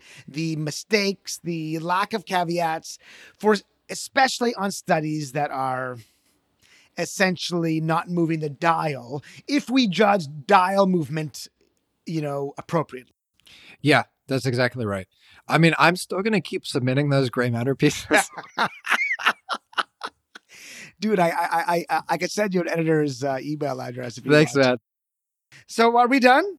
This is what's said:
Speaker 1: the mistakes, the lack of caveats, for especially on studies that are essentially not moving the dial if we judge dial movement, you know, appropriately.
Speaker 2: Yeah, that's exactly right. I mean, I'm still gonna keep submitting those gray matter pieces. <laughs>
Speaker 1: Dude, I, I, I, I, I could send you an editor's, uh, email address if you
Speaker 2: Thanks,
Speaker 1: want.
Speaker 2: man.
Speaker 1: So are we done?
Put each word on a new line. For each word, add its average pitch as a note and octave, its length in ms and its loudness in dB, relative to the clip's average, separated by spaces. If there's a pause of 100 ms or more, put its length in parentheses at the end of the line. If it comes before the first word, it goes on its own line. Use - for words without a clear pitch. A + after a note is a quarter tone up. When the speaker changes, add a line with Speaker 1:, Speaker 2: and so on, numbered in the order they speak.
(280)
Speaker 1:
the D#3+ 280 -6
mistakes, G3 840 -4
the D#3+ 380 -6
lack F3+ 320 -2
of G#3+ 140 -6
caveats, E3+ 720 -4 (400)
for G#3+ 180 2 (340)
especially A#3+ 680 0
on G3 140 -4
studies D#3 640 -4
that D3 180 -2
are C3 460 -6 (1000)
essentially E3+ 840 -2
not D#3+ 280 -2
moving E3 320 0
the D#3 100 -4
dial D3 720 -2 (260)
if C#4 200 0
we B3 200 2
judge G3 380 2 (200)
dial G3 400 4
movement, D#3 600 -2 (580)
you D#3+ 160 -4
know, C#3+ 340 -6
appropriately. C#3 560 -6 (680)
Speaker 2:
Yeah, C3+ 240 4 (240)
that's B2+ 180 -2
exactly B2 400 -2
right. G2 220 -6 (400)
I D3+ 100 4
mean, D#3+ 200 6
I'm E3 180 6
still - 260 -6
gonna G#3+ 180 0
keep - 260 -8
submitting C3 440 0
those C#3 200 2
gray B2 200 0
matter A#2+ 240 0
pieces. - 560 0 (260)
<laughs> - 140 -2 (2250)
Speaker 1:
Dude, G#3+ 180 0
I, F3 100 4
I, E3+ 60 -2 (160)
I, E3+ 400 0
I, D#3+ 100 0 (100)
I E3+ 80 0
could F3 120 -4
send G#3 240 -2
you F3+ 60 2
an E3+ 80 -2
editor's, D3+ 560 0
uh, C3+ 180 -2
email C#3+ 380 -6
address B2 360 -10
if B2 80 -14
you B2+ 80 0
Speaker 2:
Thanks, D3+ 220 6
Speaker 1:
want. C#3 120 6
Speaker 2:
man. B2+ 120 4 (880)
Speaker 1:
So A#3 320 2
are A#3+ 80 6
we C4 140 4
done? B3+ 240 8 (140)